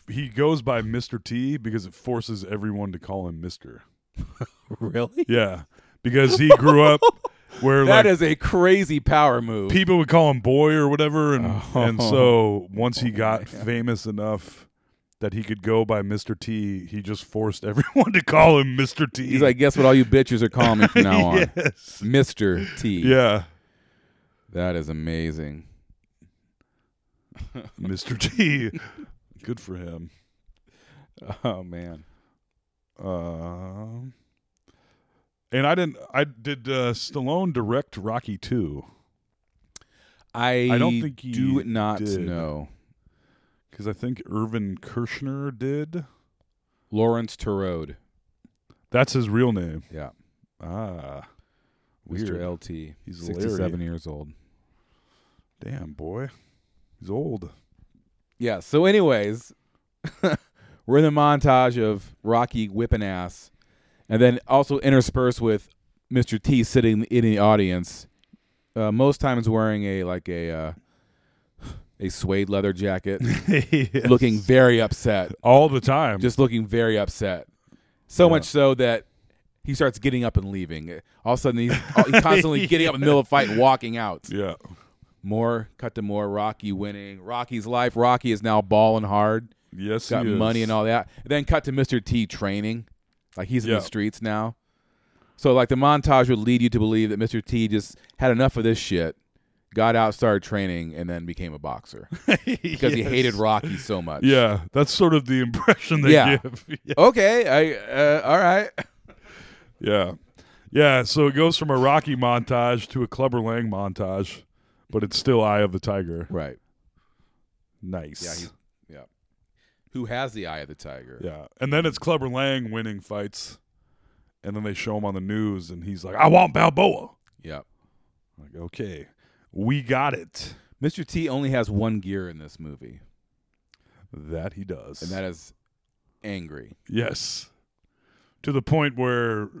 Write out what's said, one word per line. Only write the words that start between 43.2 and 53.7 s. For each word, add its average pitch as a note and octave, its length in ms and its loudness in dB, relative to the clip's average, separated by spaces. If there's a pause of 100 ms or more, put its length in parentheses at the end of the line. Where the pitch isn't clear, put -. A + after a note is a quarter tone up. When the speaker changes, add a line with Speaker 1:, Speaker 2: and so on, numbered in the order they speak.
Speaker 1:
'Cause G#2 160 -14
I G#2+ 60 -4
think B2 360 -8
Irvin G#2+ 480 -4
Kershner C3+ 800 -8
did. D3 480 -8 (840)
Speaker 2:
Lawrence A2+ 440 0
Turode. F2+ 640 -6 (920)
Speaker 1:
That's B2+ 240 0
his B2 140 -2
real A#2+ 240 2
name? E2+ 400 -6
Speaker 2:
Yeah. D2+ 200 -14 (500)
Speaker 1:
Ah. E2 640 -14 (800)
Speaker 2:
Mister F#2 260 -8
Speaker 1:
Weird. E2+ 120 -8
Speaker 2:
L F2 120 -8
T, D#2+ 380 -16 (100)
Speaker 1:
He's F2 200 -18
Speaker 2:
sixty-seven F2+ 540 -4